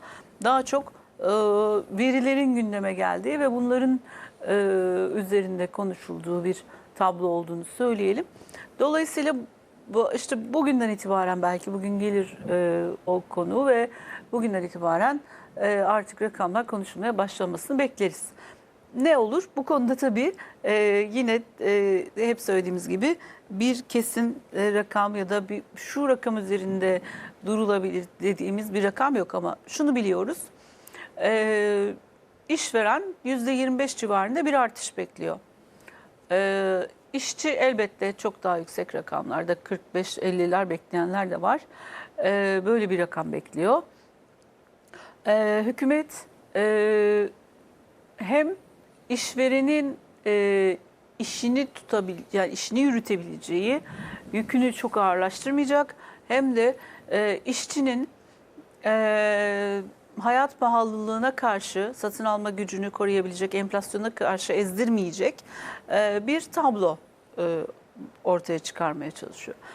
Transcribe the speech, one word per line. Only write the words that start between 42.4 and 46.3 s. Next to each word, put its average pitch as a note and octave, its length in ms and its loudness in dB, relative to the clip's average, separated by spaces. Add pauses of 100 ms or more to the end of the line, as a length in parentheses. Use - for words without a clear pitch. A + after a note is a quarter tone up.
böyle G#3+ 240 2
bir F3+ 100 2
rakam E3 320 -2
bekliyor. F3+ 500 2 (1500)
E, G#3+ 380 4
hükümet, C#4+ 600 0 (300)